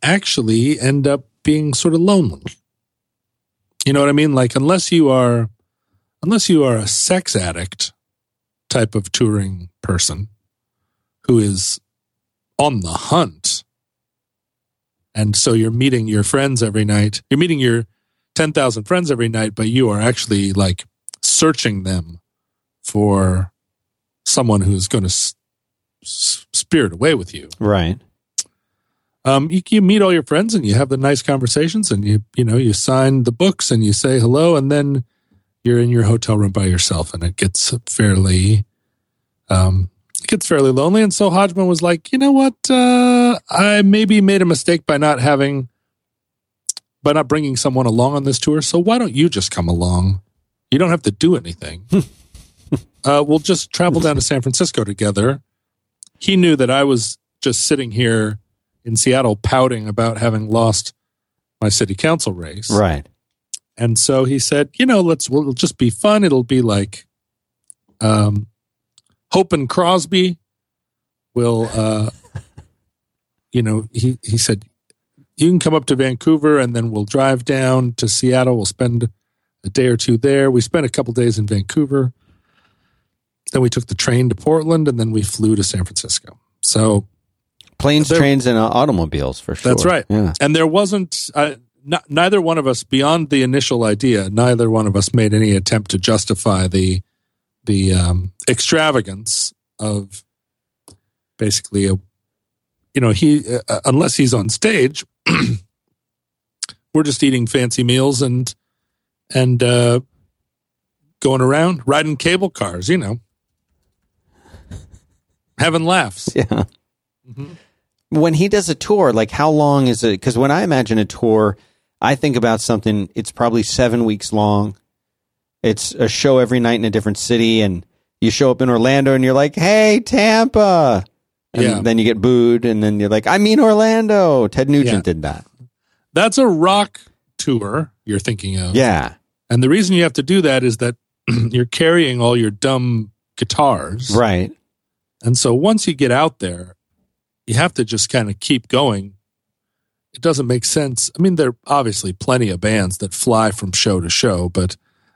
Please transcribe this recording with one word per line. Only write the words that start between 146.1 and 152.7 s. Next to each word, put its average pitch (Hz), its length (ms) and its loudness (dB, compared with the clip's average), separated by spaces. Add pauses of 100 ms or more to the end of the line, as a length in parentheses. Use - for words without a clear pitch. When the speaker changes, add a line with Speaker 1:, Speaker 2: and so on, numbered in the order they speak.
Speaker 1:
out 151 280 0
there, 90 360 -10 (720)
you 110 80 -2
have 165 180 0
to 127 100 -2
just 107 240 -4
kinda 107 260 -2
keep - 360 -4
going. 104 460 -2 (960)
It - 80 -20
doesn't 143 260 0
make 123 160 0
sense. 139 540 -4
I 165 40 0
mean, 185 140 2
there 147 140 2
are 120 60 -6 (120)
obviously 110 460 -2
plenty 123 360 0
of 87 120 -6
bands 101 380 -2